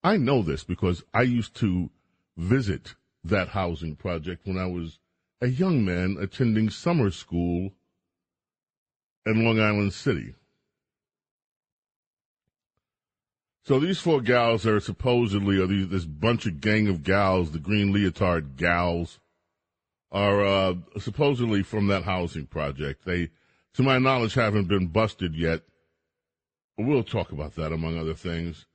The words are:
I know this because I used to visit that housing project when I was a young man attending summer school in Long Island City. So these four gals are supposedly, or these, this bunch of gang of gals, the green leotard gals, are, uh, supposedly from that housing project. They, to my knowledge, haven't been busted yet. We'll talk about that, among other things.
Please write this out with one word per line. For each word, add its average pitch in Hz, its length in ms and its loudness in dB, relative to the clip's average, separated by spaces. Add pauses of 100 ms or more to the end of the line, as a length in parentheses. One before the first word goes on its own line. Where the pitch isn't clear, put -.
I 196 140 2
know 135 260 2
this 78 220 -2
because 90 400 -2 (100)
I 113 100 2
used 120 320 0
to 90 340 0 (480)
visit 101 580 -2 (300)
that 92 240 0
housing 82 480 -4
project 85 500 -8
when 92 100 -4
I 92 100 -4
was 85 320 -8 (420)
a 123 60 0
young 139 360 2
man 90 380 0
attending 110 480 0
summer 139 420 0
school 87 600 -4 (1500)
in 113 180 2
Long 113 160 2
Island 104 340 2
City. 65 420 -4 (3250)
So 135 140 2
these 175 200 0
four 156 200 2
gals 117 460 2
are 107 160 2
supposedly, 101 760 0
or 92 100 2
these, 95 200 2
this 90 180 -2
bunch 82 400 -2
of 82 140 -4
gang 107 300 2
of 85 140 -2
gals, 92 480 2
the 80 80 -6
green 101 340 2
leotard 87 640 0
gals, 87 600 0 (920)
are, 101 340 2
uh, 95 280 2 (260)
supposedly 120 640 0
from 101 240 0
that 98 160 2
housing 87 420 -4
project. 71 600 -6
They, 87 240 -2 (460)
to 123 80 2
my 131 160 4
knowledge, 127 340 2
haven't 107 340 2
been 92 200 2
busted 92 460 -2
yet. 80 280 -2 (1160)
We'll 123 260 0
talk - 280 -4
about 76 240 -10
that, 80 160 -4
among 82 260 -4
other 80 160 -4
things. 85 600 -8